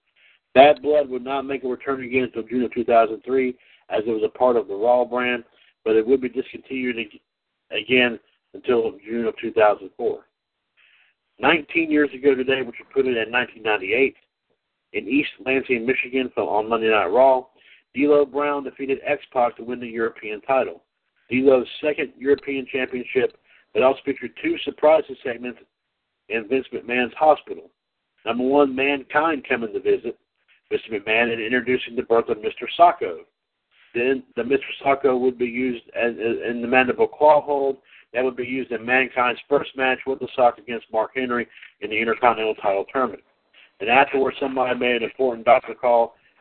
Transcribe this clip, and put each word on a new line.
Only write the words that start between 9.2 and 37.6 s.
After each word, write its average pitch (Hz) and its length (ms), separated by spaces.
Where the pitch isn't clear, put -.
of 107 100
two 113 160
thousand 104 440
four. 113 280
Nineteen 156 520
years 147 240
ago 135 200
today, 131 280
which 117 180
would - 120
put 131 140
it 123 100
at 110 140
nineteen 117 320
ninety-eight, 107 540
in 101 120
East 143 240
Lansing, 127 420
Michigan, 127 480
from, 101 140
on 107 200
Monday 110 200
Night 104 180
Raw, 127 380
D'Lo 147 300
Brown 143 400
defeated 131 420
X-Pac 131 500
to 113 80
win 123 140
the 123 80
European 113 540
title. 107 420
D'Lo's 131 360
second 151 360
European 135 540
championship, 127 640
but 110 80
also 131 220
featured 127 260
two 165 220
surprises 151 580
segments 120 380
in 110 180
Vince 131 240
McMahon's 120 420
hospital. 101 560
Number 117 200
one, 139 300
Mankind 135 720
coming 117 240
to 98 80
visit 104 380
Mister 107 200
McMahon 110 420
and 113 80
introducing 120 560
the 120 60
birth 117 260
of 107 140
Mister 110 260
Socko. 120 420
Then 127 280
the 117 80
Mister 135 220
Socko 135 340
would 123 200
be 123 80
used 120 380
as, 117 160
as, 110 240
in 120 100
the 117 80
mandible 120 400
claw 151 320
hold. 139 380